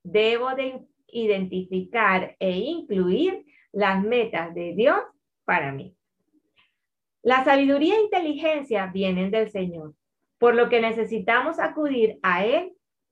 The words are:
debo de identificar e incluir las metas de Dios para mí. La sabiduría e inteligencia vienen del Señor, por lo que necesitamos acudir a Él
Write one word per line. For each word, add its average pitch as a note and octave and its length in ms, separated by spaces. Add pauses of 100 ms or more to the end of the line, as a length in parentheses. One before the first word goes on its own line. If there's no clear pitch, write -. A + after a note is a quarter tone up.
debo A#3 520
de C4 240 (280)
identificar F#3 1300
e F#3+ 120
incluir A#3+ 920 (260)
las G3 320
metas F#3 520
de F3 200
Dios C#4 240 (460)
para D#3 260
mí. C3+ 240 (1300)
La B3+ 200
sabiduría C#4 520
e A4 80
inteligencia D4+ 840
vienen F#3+ 420
del A3 220
Señor, E3 420 (460)
por A#3+ 160
lo A#3 140
que A#3 120
necesitamos A3+ 760
acudir C#4+ 640
a F#3 220
Él E4+ 280 (380)